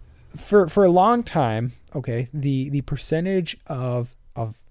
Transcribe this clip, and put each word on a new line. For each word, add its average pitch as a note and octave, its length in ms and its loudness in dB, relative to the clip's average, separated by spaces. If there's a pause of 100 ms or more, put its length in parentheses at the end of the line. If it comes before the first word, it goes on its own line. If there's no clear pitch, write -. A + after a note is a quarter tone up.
(360)
For, G3+ 320 2
for G3+ 180 4
a F3 60 6
long G#3 300 4
time, A#2+ 520 -2 (220)
okay, A#2+ 380 -6
the, C#3 380 -4
the C#3+ 100 -2
percentage E3 760 -4 (100)
of, B2 480 -6 (200)
of A2+ 200 -8 (160)